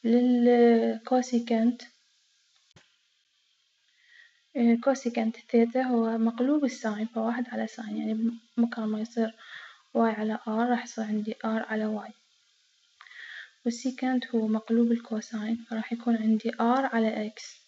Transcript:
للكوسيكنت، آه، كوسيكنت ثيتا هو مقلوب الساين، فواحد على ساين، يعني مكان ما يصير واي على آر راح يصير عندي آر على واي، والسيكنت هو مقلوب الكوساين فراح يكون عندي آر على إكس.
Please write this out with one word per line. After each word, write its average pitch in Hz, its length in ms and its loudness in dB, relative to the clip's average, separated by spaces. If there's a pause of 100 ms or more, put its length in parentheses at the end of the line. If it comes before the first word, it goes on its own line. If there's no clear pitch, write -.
للكوسيكنت، 240 1800 4 (2750)
آه، 233 280 6
كوسيكنت 233 540 -2
ثيتا 233 440 2
هو 226 360 0
مقلوب 247 480 0
الساين، 220 420 -4
فواحد 233 420 -4
على 220 180 -6
ساين، 214 300 -10
يعني 220 340 -2 (260)
مكان 233 280 0
ما 214 160 -4
يصير 226 320 -2 (600)
واي 226 180 2
على 214 360 -4
آر 226 220 0
راح 240 140 0
يصير 220 220 -8
عندي 214 300 -4 (100)
آر 220 240 -2
على 214 160 -2
واي، 214 260 -6 (1500)
والسيكنت 254 720 -2
هو 220 120 2
مقلوب 233 440 2
الكوساين 226 800 -4
فراح 226 240 -6
يكون 233 220 0
عندي 220 440 0
آر 254 260 2
على 220 420 0
إكس. - 300 -16 (100)